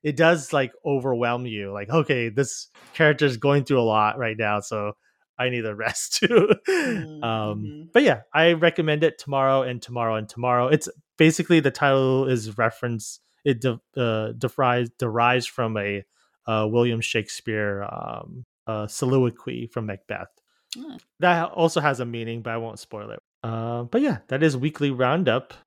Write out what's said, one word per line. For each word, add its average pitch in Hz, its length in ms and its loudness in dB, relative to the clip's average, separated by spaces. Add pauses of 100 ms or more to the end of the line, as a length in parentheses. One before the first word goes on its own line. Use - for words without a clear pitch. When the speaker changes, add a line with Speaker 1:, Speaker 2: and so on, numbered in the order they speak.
Speaker 1:
it 151 160 -2
does, 165 340 4
like, 135 200 0 (120)
overwhelm 123 600 -2
you. 104 260 -8
Like, 101 200 -8
"Okay, 135 380 2
this 123 400 -4 (260)
character's 151 420 4
going 139 280 2
through 131 160 2
a - 40 2
lot 107 320 2
right 113 180 -4
now, 104 260 0
so 104 320 -6 (460)
I 127 100 0
need 120 160 -4
a 107 100 -4
rest - 400 -4
<laughs> - 40 -4
too." 220 300 4 (180)
Speaker 2:
Mm, 220 560 -2
Speaker 1:
Um, 107 400 -4
Speaker 2:
mm-hmm. 151 200 -12 (100)
Speaker 1:
but 269 100 6
yeah, 143 180 2 (120)
I 165 200 6
recommend 160 500 2
it, 160 140 2
Tomorrow 135 460 2
and 123 180 -6
Tomorrow 117 340 -2
and 110 120 -4
Tomorrow. 123 400 0
It's 151 220 2 (280)
basically, 160 440 6
the 135 100 2
title 135 560 2
is 110 300 -2
reference, 117 640 -4 (240)
it 127 160 0
de-, 123 180 -2 (160)
uh, 113 420 -2
defries-, 123 600 0
derives 120 480 2
from 113 300 -4
a, 101 260 -4 (440)
uh, 107 220 0
William 117 320 2
Shakespeare, 107 840 -4
um, - 600 -12 (240)
uh, 107 200 -6
soliloquy 127 800 -2
from 113 200 -8
Macbeth. 98 400 -10 (480)
Speaker 2:
Hmm. 269 220 -16 (220)
Speaker 1:
That 175 320 2
also 165 300 2
has 139 180 0
a 123 60 -4
meaning, 117 360 -8
but 113 120 -6
I 113 40 -4
won't 113 220 -10
spoil 107 320 -14
it. - 80 -14 (240)
Uh, 117 400 -6
but 220 180 -2
yeah, 247 180 0 (100)
that 135 140 -2
is 147 140 4
Weekly 143 340 -2
Roundup. 131 600 0 (140)